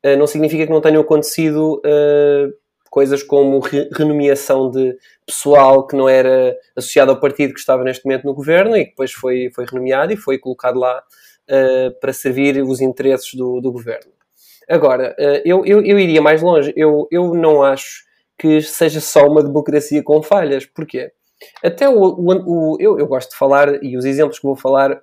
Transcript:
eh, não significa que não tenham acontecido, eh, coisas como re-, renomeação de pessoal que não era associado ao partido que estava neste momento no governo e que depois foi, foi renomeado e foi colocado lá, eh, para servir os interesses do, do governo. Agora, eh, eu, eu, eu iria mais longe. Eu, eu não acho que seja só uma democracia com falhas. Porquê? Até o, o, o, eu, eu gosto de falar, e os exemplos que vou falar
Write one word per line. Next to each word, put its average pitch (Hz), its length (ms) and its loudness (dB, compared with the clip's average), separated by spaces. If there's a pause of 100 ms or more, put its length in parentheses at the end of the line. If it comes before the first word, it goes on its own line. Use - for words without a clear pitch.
eh, 139 140 2
não 143 100 2
significa 156 400 -2
que 151 60 -6
não 156 100 2
tenham 156 200 4
acontecido, 156 840 -2
eh, 147 640 2 (400)
coisas 139 320 0
como 139 380 2
re-, 143 340 -4
renomeação 143 760 0
de 127 260 -2 (280)
pessoal 135 600 4
que 139 100 -10
não 135 140 2
era 127 480 2 (180)
associado 135 360 2
ao 131 80 0
partido 139 340 -2
que - 60 -18
estava 131 240 -2
neste 131 200 -6
momento 131 220 -4
no 139 80 -4
governo 165 420 0
e 185 80 0
que - 60 -8
depois 131 220 -8
foi, 127 420 -4
foi 123 120 -10
renomeado 131 460 -4
e 214 60 -4
foi 135 220 -6
colocado 127 400 -6
lá, 127 240 -4 (460)
eh, 131 420 0 (100)
para 131 120 -4
servir 139 480 -2
os 131 200 -4
interesses 131 520 -2
do, 127 280 -6
do 127 100 -4
governo. 117 400 -12 (580)
Agora, 131 480 0
eh, 143 280 0
eu, 180 200 2
eu, 202 160 4
eu 202 160 2
iria 170 240 2
mais 156 200 2
longe. 160 340 0
Eu, 151 340 2
eu 175 240 -2
não 156 300 2
acho 135 400 -4 (340)
que 156 240 2
seja 156 380 -2
só 147 260 4
uma 151 160 4
democracia 147 640 -2
com 151 180 2
falhas. 151 440 -2
Porquê? - 460 -12 (520)
Até 226 240 0
o, 262 140 4
o, 175 720 0
o, - 80 -6
eu, 208 180 2
eu 143 80 -2
gosto 127 220 -6
de - 80 -20
falar, 139 440 2
e 131 140 -10
os 127 80 -6
exemplos 139 360 -2
que - 60 -12
vou 139 120 -2
falar 135 460 0